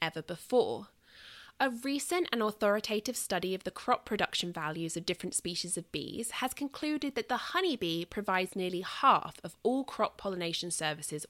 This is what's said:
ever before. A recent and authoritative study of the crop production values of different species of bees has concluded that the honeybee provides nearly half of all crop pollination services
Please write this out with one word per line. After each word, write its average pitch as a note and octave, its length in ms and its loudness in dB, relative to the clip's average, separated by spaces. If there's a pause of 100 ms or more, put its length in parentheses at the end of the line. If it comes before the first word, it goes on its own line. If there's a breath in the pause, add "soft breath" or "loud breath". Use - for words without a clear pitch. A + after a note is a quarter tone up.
ever D#3+ 200 0
before. F3+ 680 0 (680 loud breath)
A C4+ 120 2
recent C#4 640 0
and A3+ 100 2
authoritative G#3+ 720 2
study F#3 400 -2
of F#3 80 -8
the - 80 -4
crop - 340 0
production F3 460 -2
values D#3+ 460 -4
of E3+ 80 -4
different F3+ 300 -2
species F3 420 -2
of E3 160 -8
bees - 380 -4
has - 220 -2
concluded C#4+ 600 -2
that A3+ 140 -2
the B3 80 2
honeybee A3+ 640 2
provides F#3 500 0
nearly F#3 280 0
half - 600 4
of - 220 -10
all B3+ 220 4
crop - 320 0
pollination F3 520 -2
services D3+ 600 -2